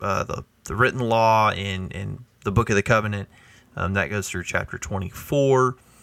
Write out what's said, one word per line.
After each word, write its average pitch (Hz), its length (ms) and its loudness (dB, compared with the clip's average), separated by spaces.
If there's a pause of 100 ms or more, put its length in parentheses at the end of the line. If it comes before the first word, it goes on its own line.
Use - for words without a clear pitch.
uh, 98 240 0
the, - 180 -8 (220)
the 82 100 -6
written 123 240 2
law 110 520 4
and, 95 440 -6
and 101 300 -8 (180)
the 104 80 -2
book 113 180 2
of 110 60 4
the 101 80 4
covenant. 104 460 0 (480)
Um, 90 160 -2
that 95 160 0
goes 101 200 -4
through 90 140 -6
chapter - 340 -4
twenty-four. 127 1000 0 (260)